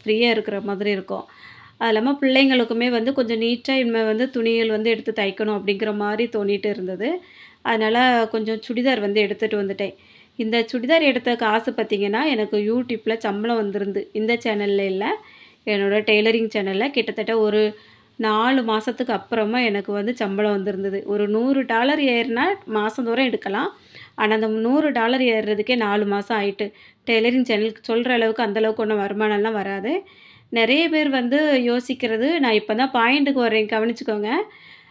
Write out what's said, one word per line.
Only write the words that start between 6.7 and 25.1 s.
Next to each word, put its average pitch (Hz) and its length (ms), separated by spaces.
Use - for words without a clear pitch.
அதனால 220 360
கொஞ்சம் 220 260
சுடிதார் 247 420
வந்து 208 220
எடுத்துட்டு 208 400
வந்துட்டேன். 196 320
இந்த 226 260
சுடிதார் 254 360
எடுத்த 247 340
காசு 226 360
பார்த்தீங்கன்னா, 214 540
எனக்கு 214 320
YouTube-ல 226 600
சம்பளம் 220 380
வந்திருந்து. 202 580
இந்த 220 300
சேனல்ல 202 420
இல்ல, 190 200
என்னோட 202 360
டெய்லரிங் 220 520
சேனல்ல 196 360
கிட்டத்தட்ட 220 500
ஒரு 214 220
நாலு 233 460
மாசத்துக்கு 226 480
அப்புறமா 220 500
எனக்கு 208 320
வந்து 208 240
சம்பளம் 208 360
வந்திருந்தது. 196 540
ஒரு 208 220
நூறு 247 380
டாலர் 247 340
ஏறுனா 247 460
மாசந்தோறும் 226 520
எடுக்கலாம். 220 440
ஆனா, 214 180
அந்த 220 140
நூறு 240 440
டாலர் 240 300